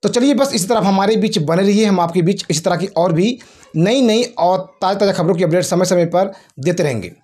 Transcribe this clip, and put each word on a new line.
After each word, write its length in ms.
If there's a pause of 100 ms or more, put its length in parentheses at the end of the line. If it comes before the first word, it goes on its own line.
तो 80
चलिए, 240
बस 200
इसी 140
तरह 120
हमारे 360
बीच 220
बने 240
रहिए, 240
हम 140
आपके 220
बीच 280
इसी 100
तरह 160
की 120
और 260
भी 260 (360)
नई 260
नई 220
और 580
ताज़ा 180
ताज़ा 120
खबरों 240
की 80
अपडेट 200
समय 220
समय 200
पर 280 (260)
देते 240
रहेंगे। 280 (120)